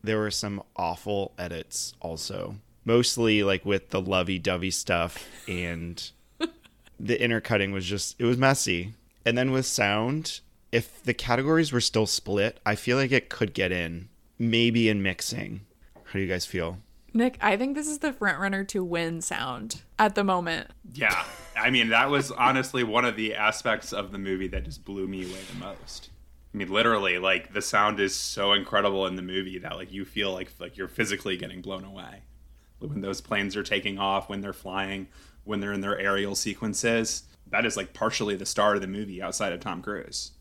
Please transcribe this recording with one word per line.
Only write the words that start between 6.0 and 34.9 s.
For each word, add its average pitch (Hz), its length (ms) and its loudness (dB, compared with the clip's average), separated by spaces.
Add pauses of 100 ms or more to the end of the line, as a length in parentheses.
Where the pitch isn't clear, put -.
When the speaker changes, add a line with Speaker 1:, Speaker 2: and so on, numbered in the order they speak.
Speaker 1:
<laughs> - 640 -10
the 107 220 0
intercutting 110 500 2
was 92 140 -4
just, 95 340 -4
it 117 40 2
was 120 120 4
messy. 113 560 2 (320)
And 117 140 4
then 131 140 2
with 131 140 2
sound, 113 720 0 (320)
if - 320 -2
the 120 100 0
categories 143 580 2
were 123 80 4
still 110 260 4
split, 101 600 0
I 107 80 4
feel 120 220 2
like 135 160 2
it - 160 2
could - 260 -2
get 92 160 0
in. 85 380 -4 (300)
Maybe 117 500 4
in 104 140 2
mixing. 98 580 -4 (440)
How - 100 -16
do 98 40 2
you 95 80 0
guys 90 180 -2
feel? 90 340 -4 (360)
Speaker 2:
Nick, 247 260 2
I 202 160 4
think 269 200 -2
this 302 100 -4
is 302 140 -4
the 294 120 0
front 185 280 0
runner 196 240 0
to 190 180 -2
win 170 380 -2
sound - 600 -6 (160)
at 208 180 4
the 202 80 2
moment. 175 460 0 (220)
Speaker 3:
Yeah. 104 320 2 (300)
I 113 160 2
mean, 120 200 4
that 123 200 6
was 143 220 2
honestly 127 500 2
one 117 220 2
of 117 100 0
the 107 200 -2
aspects 107 580 0
of 98 180 -4
the 98 80 -8
movie 95 300 -2
that 92 160 -4
just - 200 -12
blew 98 220 -6
me 95 160 -6
away 92 160 -8 (140)
the 95 80 -10
most. - 480 -12 (440)
I - 40 -10
mean, 92 160 -4
literally, 101 460 4
like, 92 340 0
the 101 100 -2
sound 104 380 4
is 98 160 2
so 101 380 0
incredible 98 520 2
in 90 80 -2
the 92 80 -6
movie 92 360 -4
that, - 180 -10
like, 92 160 -12
you 95 120 -8
feel 98 280 -2
like, 92 260 -8
like, 87 180 -12
you're 92 120 -6
physically 101 480 -2
getting 90 260 -10
blown 95 220 -10
away. 95 380 -16 (580)
When 143 220 -6
those 98 180 -4
planes 101 360 0
are 104 60 0
taking 98 360 -2
off, 98 300 2
when 101 120 -6
they're 98 120 -6
flying, 95 540 -6 (380)